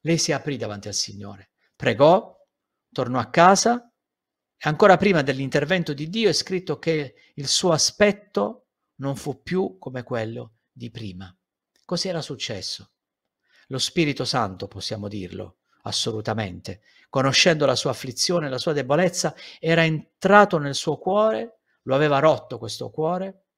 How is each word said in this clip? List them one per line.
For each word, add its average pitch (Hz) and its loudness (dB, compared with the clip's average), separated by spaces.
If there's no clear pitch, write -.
lei 160 0
si - -2
aprì 143 -4
davanti 104 -8
al 101 -10
Signore, 101 -10
pregò, 143 4
tornò 123 -2
a 113 -4
casa 196 4
e - -4
ancora 180 8
prima 185 2
dell'intervento 143 -2
di 143 -8
Dio 214 0
è 165 4
scritto 180 -4
che 156 -2
il 139 -10
suo - 2
aspetto 202 0
non 139 -4
fu - -8
più 185 -4
come 127 -12
quello 117 -8
di 120 -14
prima. 95 -14
Così 175 -4
era 170 -6
successo. 107 -10
Lo 131 -8
Spirito 143 -2
Santo, 101 -4
possiamo 104 -10
dirlo, 95 -12
assolutamente, 104 -6
conoscendo 139 2
la 131 4
sua 139 -2
afflizione, 147 -4
la 127 -6
sua 165 -2
debolezza, 151 0
era 165 2
entrato 185 4
nel 143 -4
suo 147 -4
cuore, 220 0
lo 131 -2
aveva 143 4
rotto 139 2
questo 113 -10
cuore 185 -6